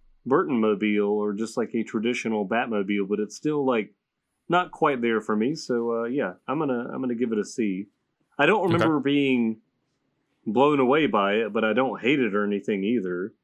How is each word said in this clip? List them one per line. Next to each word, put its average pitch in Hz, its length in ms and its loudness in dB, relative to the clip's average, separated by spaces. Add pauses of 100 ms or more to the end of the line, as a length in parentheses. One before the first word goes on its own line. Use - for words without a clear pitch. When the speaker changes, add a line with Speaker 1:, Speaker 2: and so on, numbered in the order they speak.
(260)
Speaker 1:
Burton-mobile 107 840 2
or 104 240 0
just, 107 240 -6
like, 113 180 -4
a 113 80 0
traditional 110 640 -2
Batmobile, 104 600 -2
but 101 100 -2
it's 107 160 -6
still, 151 300 -2
like, 117 300 0 (540)
not 170 220 0
quite 143 300 0
there 113 200 2
for 107 160 -2
me. 120 180 0
So, 117 460 -2
uh, 117 40 -4
yeah, 117 300 -4 (120)
I'm 135 120 -2
gonna, 131 340 -2
I'm 131 80 -8
gonna 127 140 -4
give 113 180 -2
it 107 60 0
a 101 60 0
C. 98 420 -4 (520)
I 143 60 4
don't 185 200 4
Speaker 2:
Okay. 180 100 2
Speaker 1:
remember 165 260 2
being 131 580 0 (840)
blown 139 360 4
away 139 260 4
by 101 300 2
it, 110 160 -2
but 110 120 0
I 107 80 2
don't 117 280 0
hate 135 200 2
it 107 140 0
or 104 100 0
anything 101 400 -2
either. 98 480 -2 (120)